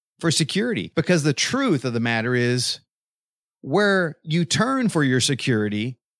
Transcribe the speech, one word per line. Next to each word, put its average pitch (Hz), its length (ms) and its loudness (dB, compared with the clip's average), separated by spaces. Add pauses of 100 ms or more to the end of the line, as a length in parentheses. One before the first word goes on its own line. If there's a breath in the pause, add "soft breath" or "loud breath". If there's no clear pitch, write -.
(180)
for 165 140 0
security? 175 640 -2
Because 165 260 2
the 147 100 2
truth 240 520 0
of 127 80 -2
the 117 80 -2
matter 117 340 0
is, 120 460 0 (800)
where 185 640 0
you 165 200 0
turn 240 440 0
for 160 160 2
your 127 160 2
security 110 760 -2 (240)